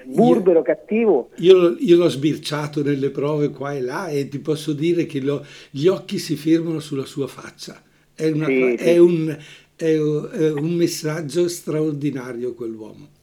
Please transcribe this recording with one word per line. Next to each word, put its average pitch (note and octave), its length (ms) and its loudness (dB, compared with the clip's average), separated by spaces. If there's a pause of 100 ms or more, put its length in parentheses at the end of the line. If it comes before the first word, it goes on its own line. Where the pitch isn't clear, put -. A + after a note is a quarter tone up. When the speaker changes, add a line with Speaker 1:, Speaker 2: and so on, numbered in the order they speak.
Speaker 1:
Io C3 80 -12
Speaker 2:
burbero, F#3+ 480 4
cattivo. F#3 680 0 (100)
Speaker 1:
Io, F3 400 6
io F3 200 6
l'ho F3 100 4
sbirciato D3 720 -4
nelle C#3 280 -2
prove D3 400 -2
qua C#3 240 -8
e C#3+ 80 -8
là C#3+ 260 -6
e C#3+ 200 -4
ti C#3 100 -10
posso D3+ 340 -4
dire E3 340 0
che C3+ 140 -6
lo, C#3 240 -4 (260)
gli C#3+ 180 0
occhi F#3+ 300 -2
si - 180 -6
fermano D#3+ 420 0
sulla C#3 260 -8
sua C3+ 220 -8
faccia. - 560 -18 (320)
È D#3 160 -4
una D#3 160 -2
Speaker 2:
Sì, C3 140 2 (160)
Speaker 1:
fa-, A2+ 60 -8
Speaker 2:
sì. E3+ 80 2
Speaker 1:
è E3+ 80 6
un, E3 400 4 (380)
è D#3+ 220 2
un, D3+ 340 -2
è D#3 180 0
un D#3 240 -2
messaggio E3 720 -2
straordinario C#3 1080 -4
quell'uomo. G#2+ 520 -14 (160)